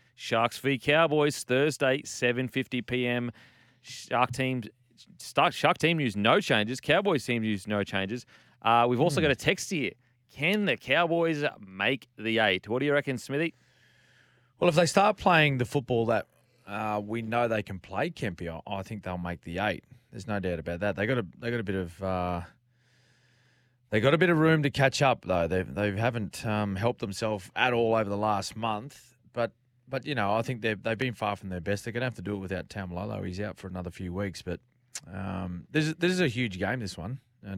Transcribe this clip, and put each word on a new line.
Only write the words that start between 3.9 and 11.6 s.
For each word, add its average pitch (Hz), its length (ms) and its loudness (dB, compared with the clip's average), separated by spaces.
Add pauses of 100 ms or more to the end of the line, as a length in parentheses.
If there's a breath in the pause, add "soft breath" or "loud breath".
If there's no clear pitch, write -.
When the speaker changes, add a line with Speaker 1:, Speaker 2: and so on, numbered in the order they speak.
Speaker 1:
team, 131 300 -2 (560)
Stark, - 360 2
Shark - 260 2
team 165 180 4
news, 123 180 0
no 113 240 6
changes. 120 400 2
Cowboys 175 460 2
team 120 160 0
news, 107 240 -2
no 104 180 0
changes. 98 440 -4 (340 soft breath)
Uh, 117 260 6
we've 123 140 2
also 165 200 2
Speaker 2:
Hmm. - 20 4
Speaker 1:
got 147 80 4
a 127 40 2
text - 360 -2
here. 139 220 -4 (380)
Can 196 340 0
the 135 120 2
Cowboys 165 680 0 (240)